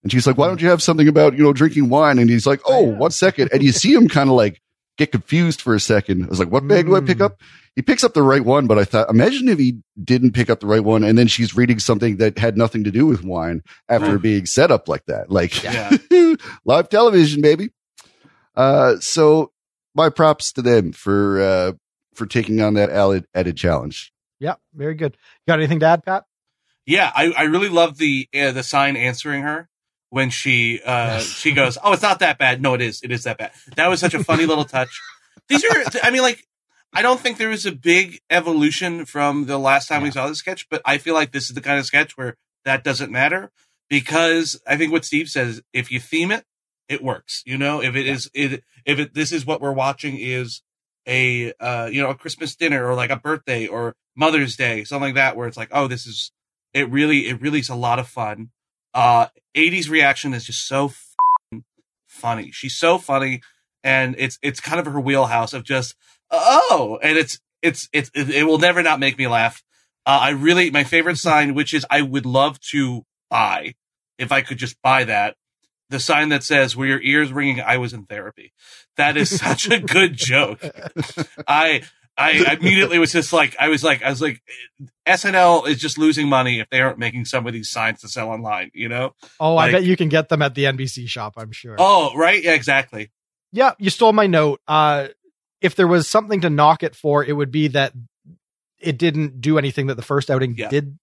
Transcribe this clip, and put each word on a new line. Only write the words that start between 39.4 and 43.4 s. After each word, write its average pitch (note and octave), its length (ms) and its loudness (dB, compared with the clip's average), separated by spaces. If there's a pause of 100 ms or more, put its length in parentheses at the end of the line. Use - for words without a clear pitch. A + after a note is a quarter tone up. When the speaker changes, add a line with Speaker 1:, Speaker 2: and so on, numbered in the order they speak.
Speaker 3:
the C#3 120 -6
last C3+ 300 2
time D3 140 -2
we D3 60 -4
Speaker 2:
Yeah. C3 40 -6
Speaker 3:
saw C3+ 160 -6
this D3+ 100 -10
sketch, - 300 -12
but - 160 -6
I C#3+ 140 0
feel E3 160 -4
like D3+ 180 -2
this C3 160 -8
is B2+ 60 -14
the C3 80 -10
kind C#3 160 -2
of C3 80 -6
sketch D3 320 -2
where B2 180 -10 (300)
that C3+ 180 -2
doesn't C3+ 260 -6
matter D3+ 400 -2 (380)